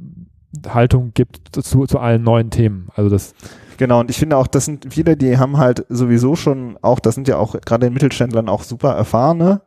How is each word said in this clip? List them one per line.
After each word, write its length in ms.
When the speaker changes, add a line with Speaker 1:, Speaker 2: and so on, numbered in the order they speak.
Speaker 1:
Haltung 460
gibt 400
zu, 320
zu 140
allen 220
neuen 280
Themen. 440
Also 140
das 260
Speaker 2:
Genau, 200
und 100
ich 80
finde 180
auch, 100
das 200
sind 260
viele, 240
die 220
haben 180
halt 320
sowieso 480
schon 460
auch, 180
das 140
sind 140
ja 100
auch 240
gerade 240
in 80
Mittelständlern 560
auch 120
super 300
erfahrene 760